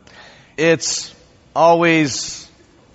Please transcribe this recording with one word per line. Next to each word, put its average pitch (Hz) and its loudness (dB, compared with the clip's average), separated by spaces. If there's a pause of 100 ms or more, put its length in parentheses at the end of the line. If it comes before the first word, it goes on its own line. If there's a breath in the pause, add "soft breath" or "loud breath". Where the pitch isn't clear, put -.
(560 loud breath)
It's - -2 (400)
always 165 0 (540)